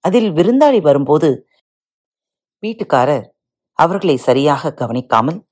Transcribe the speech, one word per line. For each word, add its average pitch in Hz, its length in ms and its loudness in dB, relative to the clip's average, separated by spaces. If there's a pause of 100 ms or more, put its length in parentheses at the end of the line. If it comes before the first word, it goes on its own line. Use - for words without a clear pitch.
அதில் 208 320 0
விருந்தாளி 240 480 2
வரும்போது 143 640 0 (1200)
வீட்டுக்காரர் 139 640 -2 (440)
அவர்களை 170 440 0
சரியாக 135 580 0
கவனிக்காமல் 123 760 -4